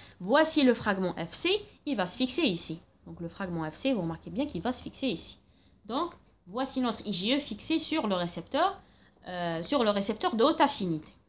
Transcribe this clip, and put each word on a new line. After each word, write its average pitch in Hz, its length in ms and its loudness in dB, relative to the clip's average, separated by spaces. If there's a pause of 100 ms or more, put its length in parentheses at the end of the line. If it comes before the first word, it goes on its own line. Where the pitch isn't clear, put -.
(200)
Voici 294 440 4
le 247 100 8
fragment 190 400 0
F 170 200 -6
C, - 160 -2 (360)
il 285 100 -2
va 190 100 0
se - 120 -8
fixer 254 260 0
ici. 170 360 0 (280)
Donc 165 140 -14
le 170 80 -6
fragment 170 420 -6
F - 40 -16
C, 269 180 0
vous 202 80 0
remarquez 165 280 -6
bien 214 160 -2
qu'il 226 160 -6
va 247 120 -2
se - 100 -8
fixer - 240 -4
ici. - 300 -4 (480)
Donc, 302 280 -4 (340)
voici 262 340 -4
notre 233 260 -2
I 208 60 -2
G 202 240 2
E - 20 2
fixé 311 400 -2
sur 302 280 0
le 196 80 2
récepteur, 220 640 0 (480)
euh, 170 360 -4
sur 254 200 2
le 214 60 4
récepteur 208 460 0
de 220 80 6
haute 311 180 6
affinité. 180 500 2 (180)